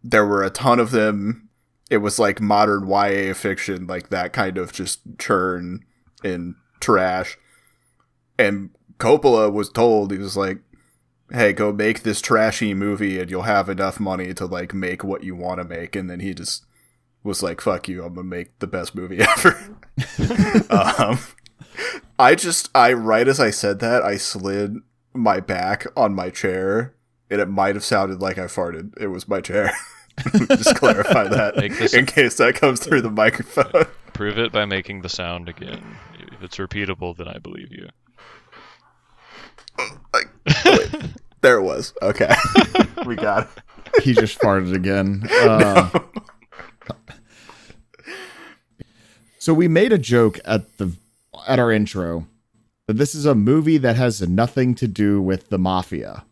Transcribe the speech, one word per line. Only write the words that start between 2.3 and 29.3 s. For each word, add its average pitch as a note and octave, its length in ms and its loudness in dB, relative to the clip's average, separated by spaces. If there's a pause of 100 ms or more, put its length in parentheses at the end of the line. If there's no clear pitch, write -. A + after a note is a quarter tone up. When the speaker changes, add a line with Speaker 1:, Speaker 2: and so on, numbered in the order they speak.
Speaker 1:
modern G#2 460 2
Y G2+ 220 0
A G2 260 -2
fiction, F#2 520 -6
like, F2+ 240 -10
that F2+ 240 -4
kind F#2+ 240 -2
of F2+ 140 -8
just - 280 -8 (180)
churn F2+ 680 -2 (380)
and F2 320 -6 (260)
trash. F#2 580 0 (1000)
And G2+ 320 0 (280)
Coppola A#2 540 4
was G#2 180 -4
told, A2 420 2
he F#2+ 60 -6
was F#2+ 180 -8
like, F#2+ 220 -4 (720)
"Hey, G#2+ 240 2
go G#2 180 0
make G#2 300 -2
this G#2+ 180 -2
trashy A2 540 0
movie G2 460 -2
and F2 100 -8
you'll F#2 120 -6
have G2 260 0
enough F#2+ 320 -4
money F#2 340 -6
to, F#2+ 120 -8
like, F2+ 280 -10
make F#2 300 -6
what G2 200 -8
you F#2 100 -10
wanna F2+ 300 -8
make." E2+ 320 -12
And F#2 140 -8
then F2 100 -12
he F#2+ 140 -8
just - 300 -12 (580)
was G2+ 200 -6
like, E2+ 180 -6
"Fuck F#2 280 -4
you, F2+ 140 -10
I'm F2 120 -12
gonna F2+ 120 -12
make F2 320 -12
the G2 80 -8
best F2 300 -8
movie F2+ 240 -6
<laughs> - 0 -
ever." - 380 4 (380)
Speaker 2:
<laughs> - 720 0
Speaker 1:
Um, G#2+ 480 2 (1000)
I B2+ 160 8
just, - 400 -4
I, B2 200 8
right A2+ 340 2
as C3+ 100 2
I A#2+ 120 4
said G2+ 300 -2
that, A#2 220 0
I G2+ 140 -2
slid G2+ 600 -4 (380)
my G#2+ 260 2
back G2 460 -4 (100)
on G#2+ 180 2
my F#2 160 -6
chair, G2 640 -4 (360)
and G2+ 100 -2
it F#2+ 80 0
might G2 280 0
have G2+ 80 -8
sounded F#2+ 380 -2
like F#2+ 160 -4
I F#2 80 -6
farted. F2 540 -8
It G#2 80 -6
was F#2 200 -10
my G2 140 -2